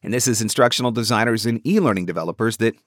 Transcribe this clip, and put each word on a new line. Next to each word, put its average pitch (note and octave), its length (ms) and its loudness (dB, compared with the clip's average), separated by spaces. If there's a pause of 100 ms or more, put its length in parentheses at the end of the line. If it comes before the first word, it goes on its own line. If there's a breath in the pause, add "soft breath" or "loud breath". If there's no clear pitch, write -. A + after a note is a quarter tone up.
And A2 100 -6
this A#2+ 140 0
is A2+ 140 0
instructional B2 500 2
designers A2+ 560 0
and A#2 180 -2
e-learning B2 400 2
developers E2+ 520 -4
that A2+ 180 0 (120)